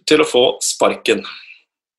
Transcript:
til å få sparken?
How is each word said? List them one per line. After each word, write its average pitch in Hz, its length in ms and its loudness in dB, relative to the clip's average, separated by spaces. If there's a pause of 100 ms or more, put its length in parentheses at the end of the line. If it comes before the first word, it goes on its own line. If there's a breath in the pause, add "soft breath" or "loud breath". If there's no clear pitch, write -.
til 151 140 4
å 151 80 0
få 123 160 2 (180)
sparken? - 600 -2 (760 loud breath)